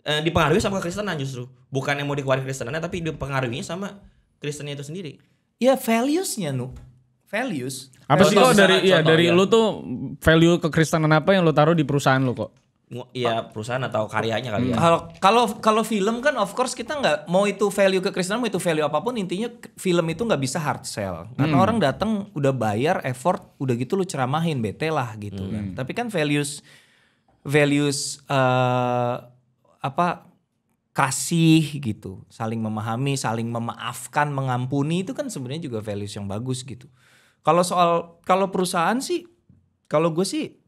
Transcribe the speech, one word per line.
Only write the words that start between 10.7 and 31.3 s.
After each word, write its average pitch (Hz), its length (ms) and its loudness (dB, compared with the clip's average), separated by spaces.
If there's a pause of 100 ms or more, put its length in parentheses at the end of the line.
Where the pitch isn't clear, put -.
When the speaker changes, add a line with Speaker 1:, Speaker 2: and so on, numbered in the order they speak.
Speaker 3:
apa 156 180 4
yang 190 100 4
lu 160 100 4
taruh 151 220 4
di 156 100 2
perusahaan 135 360 2
lu 131 140 2
kok? 104 180 -6 (380)
Speaker 1:
Ngu-, 123 240 -12
iya, 113 320 -2
perusahaan 113 360 -8
atau 110 220 -2
karyanya 110 460 -4
kali 117 160 0
ya. 127 80 -2
Speaker 3:
Hmm. 147 80 0
Speaker 2:
Kalau, 170 180 4 (160)
kalau, 226 280 4 (160)
kalau 220 240 2
film 220 360 0
kan 285 160 0
of 202 160 0
course 247 220 -2
kita - 240 -8
nggak, 160 200 2 (100)
mau 185 180 4
itu 202 240 0
value 190 320 2
kekristenan, 185 400 -2
mau 226 80 -2
itu - 80 -2
value 160 240 0
apapun, 151 320 0
intinya 190 340 -4
k-, - 280 -14
film 170 320 2
itu 165 140 -4
nggak 156 200 0
bisa 135 160 -2
hard 147 260 -2
sell. 95 480 -6
Karena 151 220 0
Speaker 3:
Hmm. 180 80 6
Speaker 2:
orang 226 160 4
datang 170 320 0 (220)
udah 139 180 0
bayar, 127 540 0
effort, 170 420 -4 (120)
udah 127 180 -2
gitu 127 180 -4
lu 196 100 0
ceramahin, 151 540 -2
bete 120 320 -4
lah 127 260 -4
gitu 101 240 -10
Speaker 3:
Hmm. 98 140 -6
Speaker 2:
kan. 107 120 -6 (120)
Tapi 131 160 -8
kan 233 160 -6
values, 147 560 -2 (760)
values, 143 840 2
eh, 127 880 0 (640)
apa, 175 280 -2 (840)
kasih 160 720 2 (160)